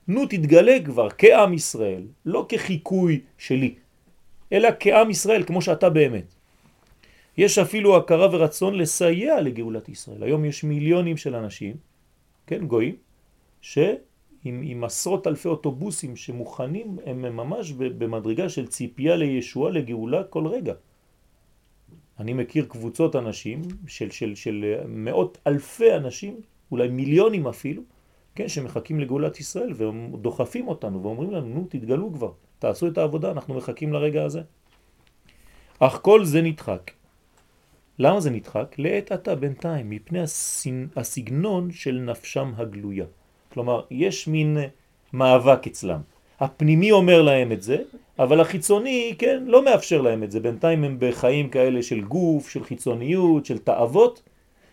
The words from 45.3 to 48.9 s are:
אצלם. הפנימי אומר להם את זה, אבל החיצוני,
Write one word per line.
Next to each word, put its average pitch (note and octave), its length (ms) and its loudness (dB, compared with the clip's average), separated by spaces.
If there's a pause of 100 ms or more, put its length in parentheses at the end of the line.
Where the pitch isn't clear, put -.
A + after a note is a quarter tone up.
אצלם. - 340 -6 (380)
הפנימי D#3 520 2
אומר F3+ 300 8
להם C3+ 300 4
את G#2 100 -4
זה, A#2 160 -2 (420)
אבל C#3 220 6
החיצוני, G#3+ 760 0